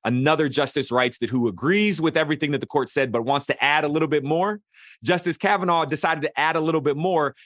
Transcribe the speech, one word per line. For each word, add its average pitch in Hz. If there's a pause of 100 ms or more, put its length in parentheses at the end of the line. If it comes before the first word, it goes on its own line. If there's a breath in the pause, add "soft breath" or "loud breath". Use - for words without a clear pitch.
another 143
justice 139
writes 123
that 110
who 120
agrees 165
with 160
everything 156
that 135
the -
court 135
said 139
but 117
wants 139
to -
add 147
a 151
little 156
bit 143
more, 185 (420 loud breath)
Justice 175
Kavanaugh 180
decided 156
to 151
add 160
a 160
little 160
bit 143
more 156 (120)